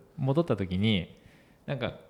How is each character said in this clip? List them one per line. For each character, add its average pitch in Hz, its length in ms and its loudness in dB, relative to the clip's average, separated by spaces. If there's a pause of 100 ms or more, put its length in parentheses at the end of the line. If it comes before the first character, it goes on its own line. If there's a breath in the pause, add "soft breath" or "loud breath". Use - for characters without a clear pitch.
(180)
戻 139 240 2
っ 170 40 -4
た 127 100 0
時 92 220 -2
に、 98 360 2 (520 soft breath)
な - 100 -4
ん 127 40 -6
か 117 160 -4 (140)